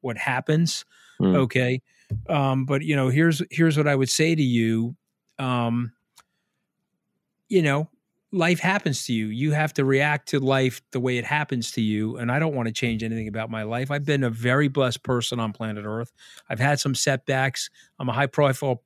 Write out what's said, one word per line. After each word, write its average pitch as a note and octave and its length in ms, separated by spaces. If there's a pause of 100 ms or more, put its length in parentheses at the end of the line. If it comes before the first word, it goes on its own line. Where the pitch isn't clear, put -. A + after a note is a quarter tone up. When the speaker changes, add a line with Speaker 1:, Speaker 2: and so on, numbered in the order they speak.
Speaker 1:
what A#2+ 160
happens. D#3 680 (320)
Speaker 2:
Hmm. - 160
Speaker 1:
Okay. B2+ 480 (440)
Um, C3+ 380
but, C#3 180
you D#3 140
know, C3 120
here's, D#3 420
here's D#3+ 260
what D3+ 100
I D3 80
would C3+ 140
say D#3+ 260
to D#3 80
you. A2+ 540 (420)
Um, A#2+ 540 (1600)
you F#3+ 100
know, D3+ 300 (400)
life F3 300
happens F#3 460
to B2 60
you. A2 160
You C3 240
have D3+ 220
to C#3+ 100
react C#3+ 440
to D3 100
life C3 420 (120)
the B2+ 80
way B2 180
it A#2 60
happens C#3+ 480
to - 80
you. G#2+ 380
And A#2+ 120
I C3 80
don't D#3 160
wanna A#2 180
change A2+ 300
anything A2+ 240
about A2 240
my A2+ 120
life. A#2+ 280
I've C#3+ 140
been C#3+ 180
a B2 80
very B2 380
blessed C3 340
person B2 380
on A2 120
planet G#2+ 340
Earth. A2+ 260 (360)
I've A2 120
had C#3 180
some C#3 160
setbacks. C3+ 760 (280)
I'm B2+ 100
a B2 40
high C3+ 140
profile C3+ 600